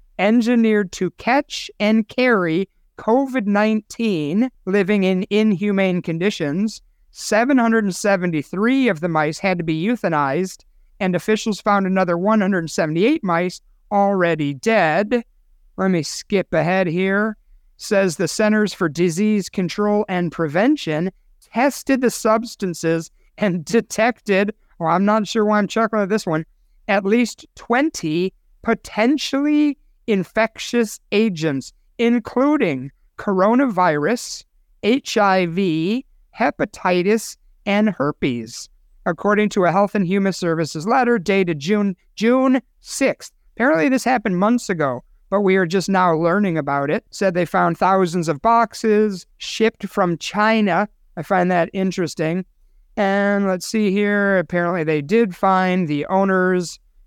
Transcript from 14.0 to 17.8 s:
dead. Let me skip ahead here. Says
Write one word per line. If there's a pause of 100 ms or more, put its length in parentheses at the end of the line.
dead. (540)
Let
me
skip
ahead
here. (400)
Says